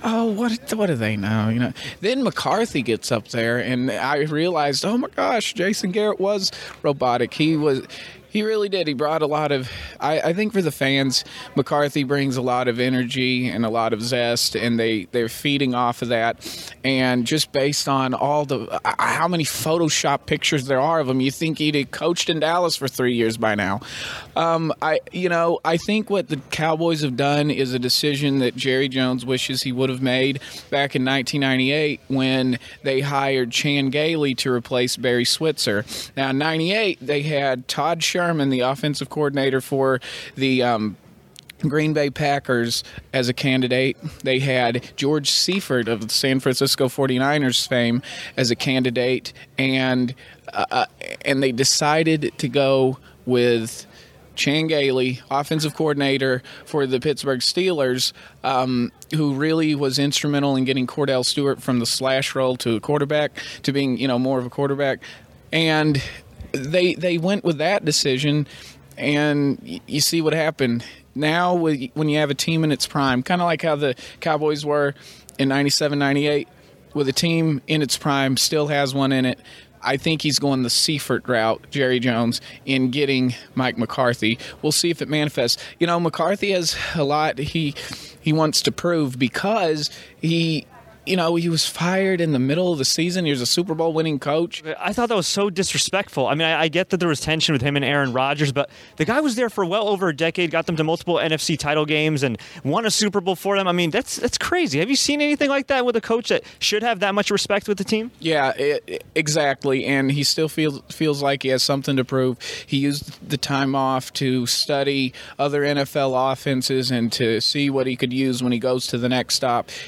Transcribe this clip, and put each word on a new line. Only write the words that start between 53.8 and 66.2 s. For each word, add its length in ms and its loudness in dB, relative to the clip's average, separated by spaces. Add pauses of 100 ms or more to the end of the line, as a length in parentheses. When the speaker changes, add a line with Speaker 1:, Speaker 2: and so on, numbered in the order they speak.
Speaker 1:
Chan 320 0
Gailey, 520 2 (120)
offensive 420 -2
coordinator 680 0 (220)
for 200 -2
the 140 0
Pittsburgh 400 -2
Steelers, 760 0 (300)
um, 480 0 (240)
who 180 0
really 400 0
was 240 -2
instrumental 580 0
in 80 2
getting 220 0
Cordell 400 0
Stewart 340 0
from 200 0
the 80 0
slash 480 0
role 220 0
to 180 0
a 40 0
quarterback, 520 0 (320)
to 80 0
being, 260 0
you 100 0
know, 120 2
more 180 0
of 80 -2
a 60 -8
quarterback. 480 0 (520)
And 480 2 (520)